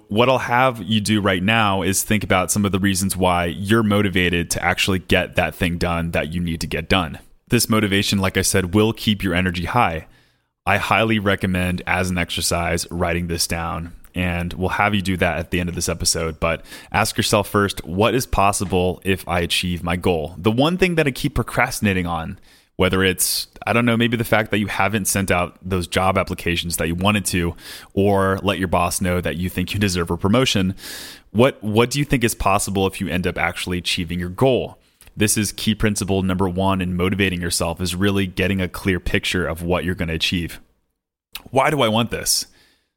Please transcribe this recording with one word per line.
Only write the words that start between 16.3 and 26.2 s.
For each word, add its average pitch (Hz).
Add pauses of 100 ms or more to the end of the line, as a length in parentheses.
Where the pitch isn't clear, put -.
But 80 (280)
ask -
yourself 104
first, 101
what 95
is 127
possible 95
if 92
I 87
achieve 87
my 87
goal? 87
The 104
one 147
thing 180
that 156
I 135
keep 131
procrastinating 107
on, 82 (360)
whether 92
it's, - (180)
I 101
don't 120
know, 117
maybe 117
the 113
fact 110
that 104
you 104
haven't 98
sent 98
out 90 (100)
those 90
job 95
applications 87